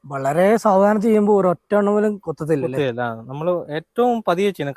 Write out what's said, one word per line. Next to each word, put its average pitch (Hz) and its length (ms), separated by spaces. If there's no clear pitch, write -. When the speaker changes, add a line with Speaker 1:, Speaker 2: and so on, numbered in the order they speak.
Speaker 1:
വളരെ 147 500
സാവധാനം 202 440
ചെയ്യുമ്പോ 208 400
ഒരൊറ്റ 180 340
എണ്ണം 202 180
പോലും 208 240
കൊത്തത്തില്ല 156 480
അല്ലേ? 131 140
Speaker 2:
കൊത്തുകയില്ല. 123 220
ആ, 117 140
നമ്മള് 143 560
ഏറ്റവും 233 580
പതിയെ 190 220
ചെയ്യണം. 143 260